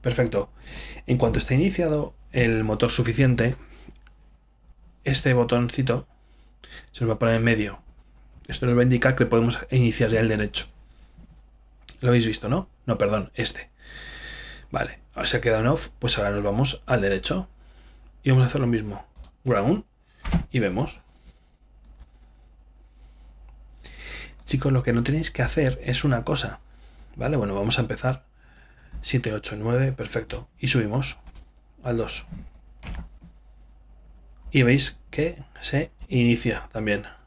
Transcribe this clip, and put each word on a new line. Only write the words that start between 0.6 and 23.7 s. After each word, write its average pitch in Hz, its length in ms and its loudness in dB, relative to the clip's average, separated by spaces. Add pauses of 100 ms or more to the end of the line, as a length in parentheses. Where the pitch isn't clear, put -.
En 127 100 2
cuanto 117 220 2
esté 127 160 0
iniciado 165 580 0 (160)
el 113 320 2
motor 110 280 2
suficiente, 123 680 2 (1500)
este 135 320 2
botoncito 120 720 2 (840)
se - 100 -6
nos 113 80 0
va 110 40 2
a 107 40 -6
poner 113 160 4
en 113 80 2
medio. 107 400 0 (640)
Esto - 200 -4
nos 120 100 4
va 123 60 6
a - 20 6
indicar 127 320 4
que 120 100 4
podemos 117 320 4 (140)
iniciar 120 380 4
ya 110 100 4
el 113 80 4
derecho. 107 380 -2 (1300)
¿Lo 123 100 2
habéis 120 140 6
visto, 107 240 -4
no? 170 200 -2 (180)
No, 110 120 0
perdón, 104 360 0
este. - 340 -4 (1000)
Vale, - 300 -4 (140)
ahora - 120 -4
se 120 120 2
ha - 20 0
quedado 113 220 2
en 113 40 2
off, 147 220 0 (100)
pues - 200 0
ahora 101 120 0
nos 101 140 -2
vamos 113 420 0
al 120 140 2
derecho. 98 480 -2 (760)
Y 135 80 2
vamos 131 140 6
a - 20 2
hacer 139 140 -2
lo 123 80 0
mismo. 107 360 -4 (380)
Ground. 123 400 2 (680)
Y 127 80 0
vemos. 104 400 -2 (3500)